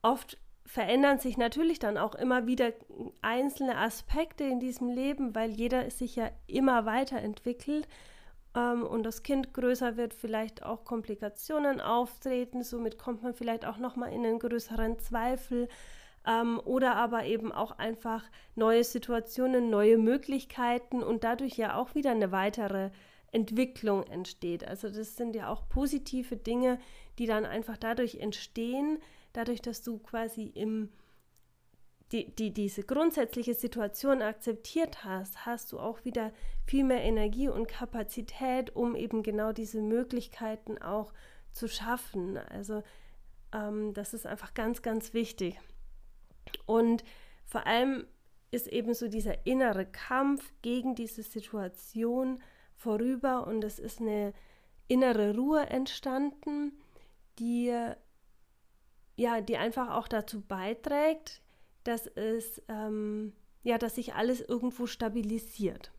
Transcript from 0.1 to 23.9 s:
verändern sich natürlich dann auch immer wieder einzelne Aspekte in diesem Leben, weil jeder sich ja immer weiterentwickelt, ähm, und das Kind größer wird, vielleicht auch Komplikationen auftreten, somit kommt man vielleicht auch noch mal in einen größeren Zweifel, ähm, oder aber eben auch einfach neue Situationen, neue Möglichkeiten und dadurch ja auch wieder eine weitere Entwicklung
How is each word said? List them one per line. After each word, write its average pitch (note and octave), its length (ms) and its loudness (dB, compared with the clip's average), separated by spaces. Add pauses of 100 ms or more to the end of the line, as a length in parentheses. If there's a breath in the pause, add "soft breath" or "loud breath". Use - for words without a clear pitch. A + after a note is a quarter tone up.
verändern C4 520 6
sich B3+ 200 -2
natürlich D4 400 4
dann G#3 180 0
auch G#3 180 0
immer B3+ 320 2
wieder B3 260 4 (500)
einzelne C4 560 0
Aspekte D4 680 0
in B3+ 160 0
diesem B3+ 280 -2
Leben, C4 460 0
weil A3+ 160 0
jeder B3 400 0
sich - 260 -6
ja A3+ 140 -2 (160)
immer B3+ 400 6
weiterentwickelt, B3 1000 -2 (680 loud breath)
ähm, A#3+ 300 2
und A3+ 200 -2
das A3+ 180 -6
Kind C4+ 320 0
größer B3 420 2
wird, A#3 160 -2
vielleicht A3 520 -4
auch A3+ 200 -6
Komplikationen A#3 960 -2
auftreten, B3 840 0
somit A#3 360 -4
kommt A3+ 240 -6
man A#3+ 120 -4
vielleicht A#3 300 -2
auch A3 140 -6
noch B3 180 -4
mal A#3+ 160 -4
in A#3 140 0
einen A3+ 120 4
größeren A3+ 600 0
Zweifel, A#3+ 720 0 (580 loud breath)
ähm, A#3 380 2
oder B3+ 320 4
aber A#3 280 2
eben A3+ 280 0
auch - 260 -2
einfach A3+ 460 -4 (300 loud breath)
neue A3+ 300 6
Situationen, A#3+ 880 2
neue G#3+ 280 10
Möglichkeiten B3 1040 2
und A3+ 220 0
dadurch A#3+ 320 0
ja A3 200 0
auch B3+ 180 -2
wieder C#4+ 160 2
eine G#3 220 4
weitere G3 580 0 (420 loud breath)
Entwicklung A3 720 2